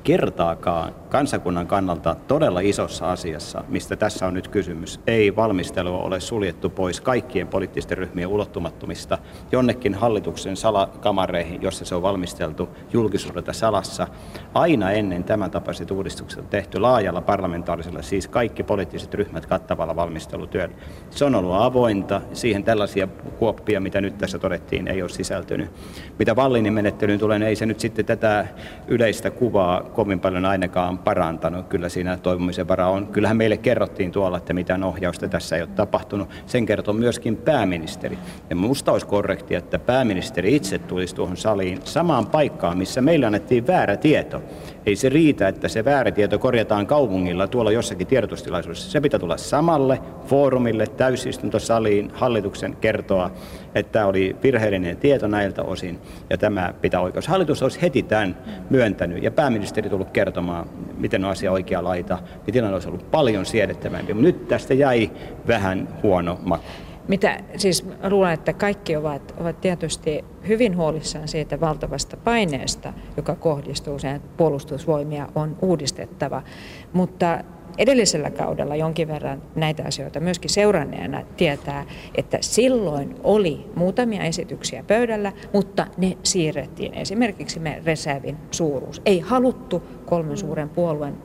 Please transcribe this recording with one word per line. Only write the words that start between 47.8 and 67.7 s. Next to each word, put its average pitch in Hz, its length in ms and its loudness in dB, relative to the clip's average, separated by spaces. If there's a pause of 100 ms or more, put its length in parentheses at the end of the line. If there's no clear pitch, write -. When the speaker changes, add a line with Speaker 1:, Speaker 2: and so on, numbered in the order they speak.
Speaker 1:
tiedotustilaisuudessa. 85 840 -2
Se 151 100 2
pitää 127 180 2
tulla 85 180 -2
samalle 139 640 4 (240)
foorumille, 123 600 4
täysistuntosaliin, 113 1300 0
hallituksen 101 640 0
kertoa, 98 560 0 (440)
että 104 160 0
tämä 110 140 4
oli 95 380 2
virheellinen 104 540 2
tieto 135 300 4
näiltä 101 360 0
osin 90 360 -6 (300)
ja 92 80 0
tämä 98 440 2
pitää 90 200 2
oikeus. 92 260 -2
Hallitus 156 360 2
olisi - 180 0
heti 170 220 2
tämän 107 340 0 (320)
myöntänyt 95 540 2
ja 110 80 2
pääministeri 110 580 0
tullut 95 200 -2
kertomaan, 87 600 -2 (280)
miten 98 280 0
on 98 60 0
asia 95 200 -2
oikea 92 320 0
laita, 90 360 -2 (260)
niin 104 80 -2
tilanne 110 200 4
olisi 90 140 -2
ollut 85 240 -6
paljon 113 340 4
siedettävämpi. 98 680 0
Mutta 113 140 6
nyt - 200 2
tästä 120 260 2
jäi 127 380 4 (360)
vähän 98 400 2 (160)
huono 87 400 4
maku. 85 200 0 (440)
Speaker 2:
Mitä, 190 320 2 (180)
siis 185 280 2 (240)